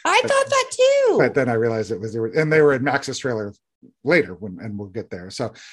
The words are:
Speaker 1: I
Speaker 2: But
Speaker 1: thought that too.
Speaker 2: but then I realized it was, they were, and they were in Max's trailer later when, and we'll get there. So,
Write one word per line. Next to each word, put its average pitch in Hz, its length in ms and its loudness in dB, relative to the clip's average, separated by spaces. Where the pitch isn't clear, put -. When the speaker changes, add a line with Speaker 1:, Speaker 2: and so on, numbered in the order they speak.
Speaker 1:
I 381 200 2
Speaker 2:
But - 80 0
Speaker 1:
thought 539 180 2
that 523 220 0
too. 523 480 4
Speaker 2:
but 127 160 2
then 131 120 2
I 120 60 2
realized 110 380 0
it 95 100 -6
was, 107 120 -8
they 117 60 -4
were, 113 100 -2
and 156 220 0
they 156 120 6
were 143 100 6
in 131 100 -2
Max's 135 360 -2
trailer 107 340 -4
later 131 300 2
when, 90 280 -12
and 104 180 -10
we'll 101 100 -10
get 101 220 -10
there. 92 180 -12
So, 113 240 -8